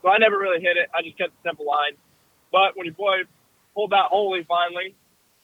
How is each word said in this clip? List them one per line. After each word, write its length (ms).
So 80
I 80
never 160
really 240
hit 160
it. 160
I 80
just 160
kept 240
the 80
simple 160
line. 320
But 240
when 80
your 160
boy 240
pulled 240
that 160
holy 320
finally, 480